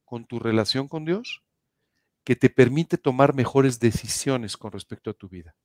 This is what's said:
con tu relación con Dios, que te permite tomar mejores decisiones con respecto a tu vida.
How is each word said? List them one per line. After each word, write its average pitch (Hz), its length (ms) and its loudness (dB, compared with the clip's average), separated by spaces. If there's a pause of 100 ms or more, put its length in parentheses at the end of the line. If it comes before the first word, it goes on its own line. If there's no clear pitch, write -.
con 117 220 -14
tu 117 140 -10
relación 113 480 0
con 156 180 -10
Dios, 190 380 -6 (800)
que 123 120 0
te - 140 4
permite 135 480 2
tomar 139 380 2
mejores 135 440 2
decisiones 117 800 -2
con 107 140 -14
respecto 104 400 -12
a - 20 -12
tu 98 160 -18
vida. 85 360 -18